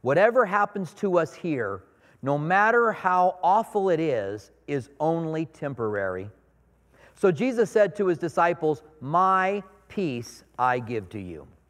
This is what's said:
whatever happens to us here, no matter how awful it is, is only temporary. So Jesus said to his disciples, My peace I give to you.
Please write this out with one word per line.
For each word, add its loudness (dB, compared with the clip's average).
whatever 4
happens -2
to 0
us 0
here, -4
no -2
matter 2
how 0
awful 2
it 2
is, -4
is -6
only -2
temporary. -6
So 2
Jesus 0
said 4
to 0
his 2
disciples, 0
My 0
peace -6
I 2
give -6
to -12
you. -14